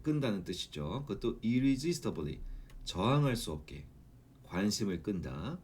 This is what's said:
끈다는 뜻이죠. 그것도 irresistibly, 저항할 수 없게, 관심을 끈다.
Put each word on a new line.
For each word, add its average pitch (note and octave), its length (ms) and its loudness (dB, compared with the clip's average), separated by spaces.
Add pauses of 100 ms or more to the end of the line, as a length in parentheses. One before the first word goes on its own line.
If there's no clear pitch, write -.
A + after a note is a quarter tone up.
끈다는 C3+ 400 2
뜻이죠. F2 640 -4
그것도 A#2+ 340 -2
irresistibly, B2+ 1000 2 (420)
저항할 B2+ 540 4
수 E2 160 -4
없게, D2+ 320 -10 (720)
관심을 G2 480 0
끈다. F2 600 -2